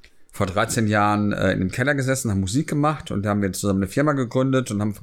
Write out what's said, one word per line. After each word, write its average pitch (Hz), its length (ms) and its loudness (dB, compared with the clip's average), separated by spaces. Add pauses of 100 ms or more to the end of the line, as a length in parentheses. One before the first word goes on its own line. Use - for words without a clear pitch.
(320)
vor 101 140 -2
dreizehn 107 420 0
Jahren, 104 420 2
äh, 95 220 2
in 101 80 0
dem 92 100 0
Keller 135 240 0
gesessen, 131 380 0
haben 98 80 2
Musik 104 280 0
gemacht 147 440 -2
und 101 100 -2
da 104 80 0
haben 104 120 0
wir 95 100 -2
zusammen 98 320 0
eine 92 40 -2
Firma 147 260 2
gegründet 131 580 0
und 101 80 -2
haben, 104 220 -2